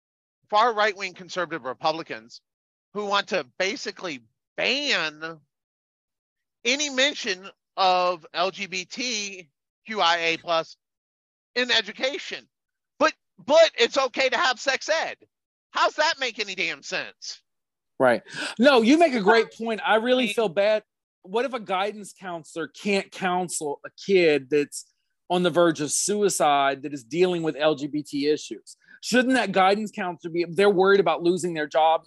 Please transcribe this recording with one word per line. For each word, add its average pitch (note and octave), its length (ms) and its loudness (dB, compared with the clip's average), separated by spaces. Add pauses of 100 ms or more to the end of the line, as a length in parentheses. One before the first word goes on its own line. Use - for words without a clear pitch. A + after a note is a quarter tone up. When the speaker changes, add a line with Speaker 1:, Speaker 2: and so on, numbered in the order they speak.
(480)
Speaker 1:
far A3+ 240 2
right-wing G3+ 400 -2
conservative E3+ 540 -8
Republicans C3+ 760 -6 (540)
who G#3 100 -6
want G3 240 -2
to F3+ 160 -4 (140)
basically F#3 640 -8 (340)
ban E3 800 -2 (1300)
any C#4+ 240 -2
mention B3+ 580 -4 (300)
of F3+ 560 0
L F3 180 -2
G F#3+ 160 -10
B F3+ 200 -10
T G#3 640 -10 (340)
Q G#3+ 160 -6
I E3+ 160 2
A E3 220 -2
plus E3 360 -4 (800)
in B3 160 -4
education. A3 760 -4 (500)
But, D4+ 140 2 (320)
but D#4 340 6
it's G#3+ 200 0
okay C4+ 320 0
to A#3 80 -2
have B3+ 200 0
sex C4 300 -4
ed. C#4 300 -2 (540)
How's - 240 0
that D#4 220 0
make B3 200 -6
any G3+ 160 -6
damn E3 280 -6
sense? - 600 -10 (560)
Speaker 2:
Right. A#2+ 240 4 (360)
No, B3+ 220 6
you B3 160 6
make E4 160 4
a A#3+ 80 -2
great A3 280 4 (120)
Speaker 3:
Well, A3+ 80 -8
Speaker 2:
point. A3 180 -6
I G3+ 100 4
really B3 280 0
Speaker 3:
I - 40 -2
mean G3+ 60 -8
Speaker 2:
feel A3 140 0
bad. G3+ 340 0 (420)
What G#3+ 200 -4
if B3 80 -8
a B3 80 -8
guidance G3 580 -6
counselor E3 500 -10
can't G3 440 -4
counsel F3+ 720 -4
a C#3+ 60 -16 (160)
kid D#3 420 4
that's D3 380 -2 (420)
on F3+ 140 0
the F3 80 4
verge E3 320 2
of C#3 100 -4
suicide D3 920 0
that D3 100 -10
is B2+ 100 -12
dealing E3+ 380 0
with D#3 160 -2
L D#3 160 2
G C#3 120 -6
B D3 160 -6
T C#3+ 280 -4
issues? - 480 -6 (220)
Shouldn't B3 340 2
that G#3 180 0
guidance G3 420 2
counselor F3+ 380 -8
be, E3+ 160 -2
they're F#3+ 200 2
worried G3 300 6
about F3 240 2
losing E3+ 320 0
their D3+ 140 -4
job D#3+ 380 4